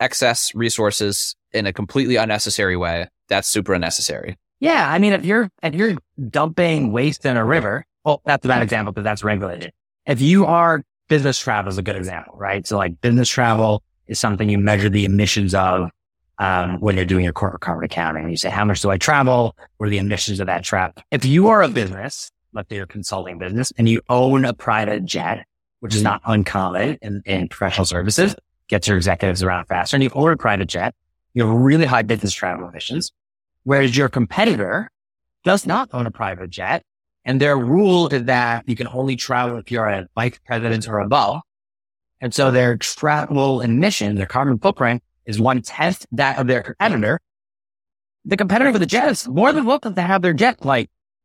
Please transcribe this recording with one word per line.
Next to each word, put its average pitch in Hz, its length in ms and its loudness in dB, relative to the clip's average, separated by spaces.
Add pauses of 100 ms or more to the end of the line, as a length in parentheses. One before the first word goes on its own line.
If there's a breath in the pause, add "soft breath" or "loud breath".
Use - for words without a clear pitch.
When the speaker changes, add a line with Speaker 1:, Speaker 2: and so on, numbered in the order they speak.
Speaker 1:
excess 120 520 0
resources 107 840 -2 (160)
in 110 120 -2
a 98 60 -2
completely 120 460 0
unnecessary 104 580 0
way, 87 320 -4 (220)
that's 98 180 0
super 98 260 0
unnecessary. - 640 -4 (220)
Speaker 2:
Yeah. 269 320 2
I 170 80 2
mean, 202 140 4
if 190 100 -2
you're, 208 260 0 (140)
if 160 100 -4
you're 196 220 0 (340)
dumping 156 600 0
waste 131 340 0
in 127 120 0
a 110 80 0
river, 123 400 0 (180)
well, 147 220 0
that's 143 180 0
a - 60 -2
bad 123 120 2
example 107 320 -2
'cause 104 120 -6
that's 107 180 -2
regulated. 95 480 -4 (340)
If 139 140 0
you 175 260 6
are, 165 380 2 (240)
business 139 320 2
travel 104 300 -2
is 95 80 -4
a 98 40 0
good 98 140 -4
example, 92 420 -10
right? 98 300 -4
So, 101 100 -2
like, 90 220 -2
business 120 300 2
travel 110 540 2 (240)
is 110 120 -8
something 104 300 0
you 104 80 2
measure 101 320 2
the 101 160 2
emissions 98 500 2
of, 92 340 2 (500)
um, 92 420 -2
when 101 160 0
you're 92 80 0
doing 92 180 2
your 87 100 0
corporate 92 280 -4
carbon 85 240 -6
accounting. 80 440 -4
You 80 80 -6
say, 90 120 -4
"How 101 160 0
much 98 160 0
do 101 100 0
I 95 60 0
travel? 127 580 2 (220 loud breath)
What 107 100 -4
are - 20 -2
the 104 80 0
emissions 98 440 -2
of 92 60 -6
that 90 180 -4
trip?" 92 340 -2 (120)
If 139 120 -2
you 156 240 6
are 214 160 6
a 151 60 2
business, 104 640 -6 (220)
let's 107 140 -10
say 110 80 -10
you're 98 80 -8
a 92 40 -12
consulting 90 520 -10
business, 101 380 -4
and 113 100 4
you 113 220 4
own 131 340 4
a 120 100 -2
private 107 520 -2
jet, - 400 -6 (340)
which 110 160 -4
is 104 80 2
not 104 220 0
uncommon 101 760 0
in, 101 240 -8
in 95 220 -2
professional 95 380 -2
services, 104 500 0 (320)
gets 101 200 0
your 101 100 4
executives 92 460 0
around 90 220 -2
faster, 90 300 -2
and 135 80 4
you 131 120 2
own 151 160 4
a 156 60 0
private 98 300 0
jet, 90 280 -4 (400)
you 120 100 2
have 113 100 2
really 139 300 4
high 123 160 2
business 104 320 -2
travel 90 340 -6
emissions, 101 440 -8 (520)
whereas 131 320 2
your 135 140 2
competitor 139 800 -2 (540)
does - 240 0
not 214 260 -2
own 120 140 -4
a 107 40 -8
private 92 380 -8
jet, 95 320 -4 (440)
and 131 140 0
their 143 160 4
rule 170 520 4
is 139 160 -2
that 120 440 0
you 120 80 -2
can 117 120 -6
only 127 280 -4
travel 120 420 -4
if - 120 -14
you're 117 180 -2
a 98 280 -2
vice 120 320 -2
president 113 400 -2
or 107 120 -2
above. 113 420 0 (800)
And 123 120 -6
so 135 160 2
their 123 280 4
travel 143 840 0
emission, 120 540 0
their 95 100 -2
carbon 131 320 0
footprint, 120 460 0 (240)
is 107 120 -2
one-tenth 131 720 0
that 135 260 0
of 131 80 -2
their 120 160 0
competitor. 139 560 -2 (1040)
The 196 140 0
competitor 208 340 2
with 214 100 2
the 170 60 0
jet 254 220 2
is - 180 -4
more 185 240 4
than 302 140 0
welcome 240 280 -2
to 185 80 -2
have 180 220 2
their 180 100 2
jet. 226 320 0
Like, 127 240 0 (340)